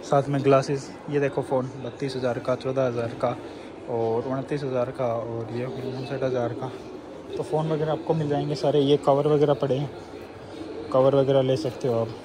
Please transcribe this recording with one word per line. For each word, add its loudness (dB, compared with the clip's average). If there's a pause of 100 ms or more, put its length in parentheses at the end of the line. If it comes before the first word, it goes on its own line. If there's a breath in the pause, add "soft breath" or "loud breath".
साथ 2
में 0
ग्लासेस, 4 (180)
ये 2
देखो 0
फ़ोन -2 (140)
बत्तीस -6
हज़ार -2
का, 0
चौदह 0
हज़ार -2
का, 0 (520 loud breath)
और 0
उनतीस -4
हज़ार 0
का, -2
और -4
ये -4
उनसठ -6
हज़ार 0
का। -8 (680)
तो -4
फ़ोन 0
वगैरह 0
आपको -2
मिल 0
जाएंगे 0
सारे। 4
ये 6
कवर 4
वगैरह 6
पड़े 0
हैं, -2 (1000)
कवर 6
वगैरह 6
ले 4
सकते -4
हो 2
आप 2 (180)